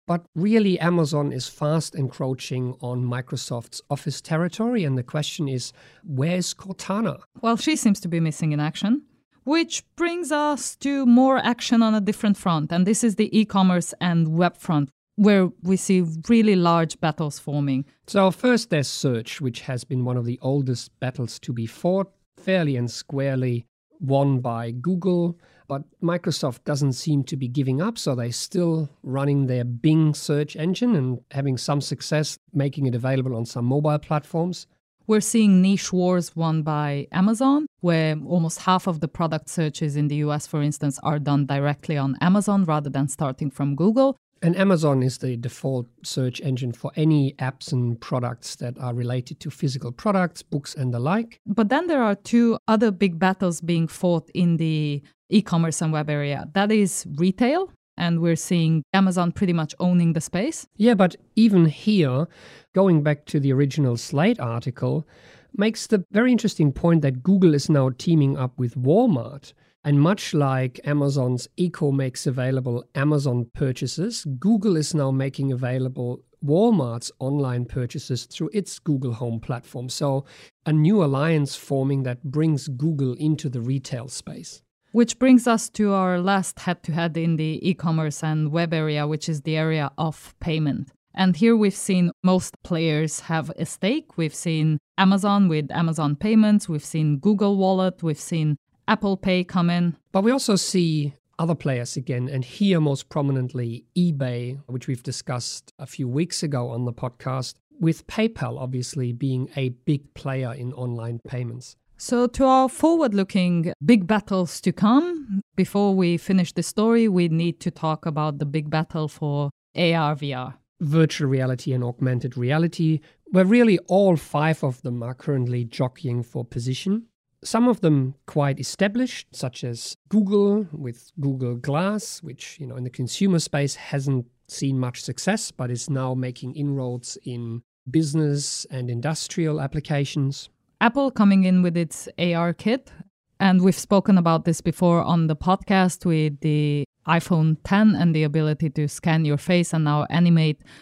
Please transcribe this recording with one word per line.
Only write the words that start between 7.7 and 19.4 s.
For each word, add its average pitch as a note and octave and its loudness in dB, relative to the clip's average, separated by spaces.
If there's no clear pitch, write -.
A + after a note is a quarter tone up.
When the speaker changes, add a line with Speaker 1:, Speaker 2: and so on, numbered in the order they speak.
Speaker 2:
seems G#3 2
to F#3 -6
be E3 -2
missing D#3+ -2
in D3 -2
action. D3 -2
Which E4 -2
brings E4+ -2
us D4 -2
to C#4 -2
more B3+ 6
action A#3 0
on A3 4
a G#3+ 0
different G3+ 0
front, D#3+ -2
and F3 2
this A3 2
is A3 2
the - 0
e-commerce F#3+ 2
and E3+ 2
web F3 2
front, D3 -2
where G3 6
we F#3 2
see F3+ 2
really A3 6
large E3+ 2
battles D3+ -4
forming. C#3+ -2
Speaker 1:
So F#3+ 2
first A#3+ 0
there's D3 0
search, - -4